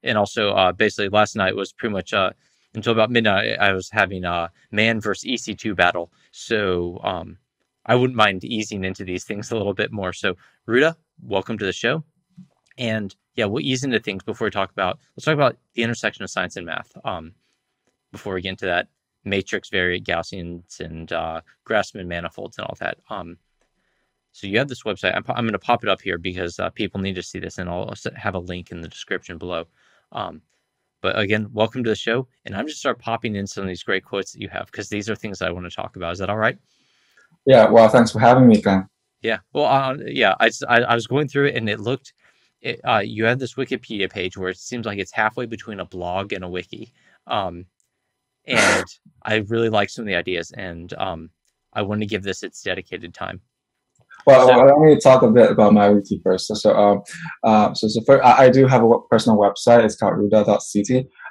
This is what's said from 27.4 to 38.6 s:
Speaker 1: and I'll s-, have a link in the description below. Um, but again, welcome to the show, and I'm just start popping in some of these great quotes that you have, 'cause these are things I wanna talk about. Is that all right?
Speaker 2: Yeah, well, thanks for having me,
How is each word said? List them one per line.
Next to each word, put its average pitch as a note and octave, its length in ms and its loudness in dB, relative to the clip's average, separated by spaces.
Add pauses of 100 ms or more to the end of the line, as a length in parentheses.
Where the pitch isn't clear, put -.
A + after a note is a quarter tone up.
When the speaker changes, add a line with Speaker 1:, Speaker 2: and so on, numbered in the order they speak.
Speaker 1:
and F2+ 140 -10
I'll G2+ 220 -8
s-, - 140 -12 (100)
have G2+ 180 -8
a F#2 60 -6
link F2+ 300 -12
in E2+ 120 -14
the D#2+ 60 -14
description - 500 -12
below. E2+ 280 -10 (460)
Um, F2 300 -12 (600)
but - 160 -4
again, G#2+ 340 -4
welcome A2 320 -4
to A2+ 60 -2
the G#2+ 60 -2
show, B2 300 -4 (180)
and G2 120 -12
I'm A#2 100 -6
just D3+ 140 -14
start B2+ 180 -4
popping A2+ 380 -6
in G2 100 -6
some G2 160 -12
of F#2+ 60 -8
these F2+ 140 -10
great F#2+ 220 -6
quotes - 280 -8
that - 80 -18
you G2 80 -12
have, F#2+ 240 -12
'cause - 160 -12
these G#2 220 -6
are G#2 40 -4
things G2 280 -12
I F2 80 -4
wanna F2+ 200 -10
talk - 260 -12
about. F2 160 -8
Is F2+ 60 -10
that F#2+ 120 -6
all G#2+ 80 -4
right? A2 200 -2 (840)
Speaker 2:
Yeah, B2+ 260 8
well, A2+ 180 8
thanks A#2 220 4
for A2+ 80 -6
having B2 300 8
me, G#2+ 120 8